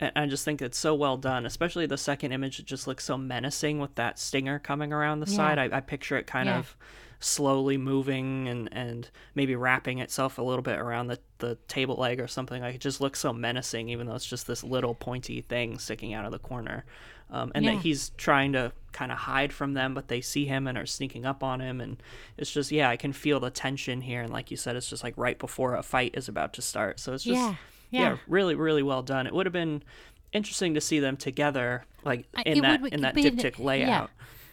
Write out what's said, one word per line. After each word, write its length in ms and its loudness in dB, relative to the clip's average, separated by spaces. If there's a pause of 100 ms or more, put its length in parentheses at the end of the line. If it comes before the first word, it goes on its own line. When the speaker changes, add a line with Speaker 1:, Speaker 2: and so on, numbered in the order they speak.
Speaker 1:
And 160 0
I 100 4
just 180 -2
think 180 -2
it's 160 -4
so 160 4
well 240 4
done, 280 0
especially 400 -2
the 120 -2
second 340 -2
image. 280 -4
It 60 -16
just 200 -8
looks 180 -4
so 140 0
menacing 600 -2
with 180 -4
that 220 -2
stinger 400 0
coming 340 -2
around 280 2
the 100 -2
Speaker 2:
Yeah. 60 2
Speaker 1:
side. 220 4
I, 180 2
I 40 0
picture 360 -4
it 100 -2
kind 220 0
Speaker 2:
Yeah. 120 2
Speaker 1:
of 160 -10 (440)
slowly 580 4
moving 680 0
and, 240 -4
and 360 -6 (260)
maybe 200 2
wrapping 460 2
itself 380 -2
a 40 -2
little 200 0
bit 160 0
around 280 -2
the, 120 -4 (200)
the 180 -4 (120)
table 280 0
leg 240 0
or 60 -4
something. 360 -6
Like, 140 -6
it 40 -16
just 200 -2
looks 200 0
so 120 0
menacing, 580 -2
even 160 -4
though 80 -4
it's 120 -6
just 200 -8
this 180 -4
little 300 0
pointy 480 -6
thing 360 -2
sticking 360 -6
out 100 -6
of 80 -6
the 60 -8
corner. 460 -8 (460)
Um, 240 -4
and 100 2
Speaker 2:
Yeah. 120 4
Speaker 1:
that 60 -2
he's 360 0
trying 340 4
to 200 0 (200)
kinda 220 -6
hide 400 0
from 180 -2
them, 220 0
but 140 -6
they 120 -2
see 240 -2
him 220 0
and 100 -2
are 80 -4
sneaking 400 -6
up 180 -4
on 200 -2
him. 180 -6
And 160 -8 (400)
it's 160 -6
just, 180 0
yeah, 200 6
I 80 2
can 160 -2
feel 260 2
the 100 0
tension 520 -4
here. 180 -4
And 100 -4
like 200 -8
you 80 -8
said, 180 -4
it's 140 -6
just, 120 -8
like, 140 -6
right 220 0
before 380 0
a 60 -2
fight 320 2
is 140 -6
about 260 -2
to 80 -12
start. 380 -2
So 140 -6
it's 100 -6
just, 160 4
Speaker 2:
Yeah, 140 2 (360)
Speaker 1:
yeah, 100 2 (100)
Speaker 2:
yeah. 60 0 (100)
Speaker 1:
really, 280 4
really 280 4
well 200 2
done. 240 0
It 60 -4
would 140 2
have 60 0
been 300 0 (520)
interesting 400 0
to 80 4
see 180 4
them 160 4
together, 680 0 (180)
like, 220 0 (100)
Speaker 2:
I, 60 0
Speaker 1:
in 160 4
Speaker 2:
it 40 8
Speaker 1:
that, 200 6
Speaker 2:
would 100 -2
Speaker 1:
in 80 0
that 140 4
Speaker 2:
be 80 6
Speaker 1:
diptych 360 4
Speaker 2:
yeah. 60 -2
Speaker 1:
layout. 460 4 (420)